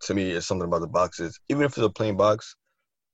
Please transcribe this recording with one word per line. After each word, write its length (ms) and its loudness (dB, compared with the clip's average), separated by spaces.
to 120 -4
me, 160 0
it's 160 -4
something 200 -2
about 140 0
the 80 -4
boxes. 500 -2
Even 160 2
if 80 0
it's 140 2
a 40 2
plain 260 -2
box, 400 2